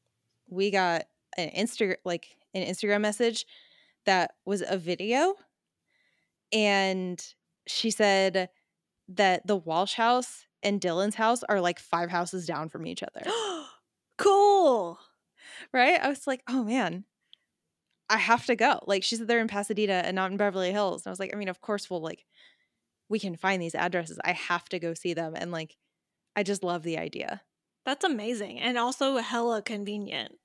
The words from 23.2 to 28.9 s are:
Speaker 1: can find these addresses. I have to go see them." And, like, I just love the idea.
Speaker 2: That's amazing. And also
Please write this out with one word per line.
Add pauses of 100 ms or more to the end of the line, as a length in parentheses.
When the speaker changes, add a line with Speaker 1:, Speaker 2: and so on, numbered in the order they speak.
Speaker 1:
can
find
these
addresses.
I
have
to
go
see
them."
And,
like, (580)
I
just
love
the
idea. (440)
Speaker 2:
That's
amazing.
And
also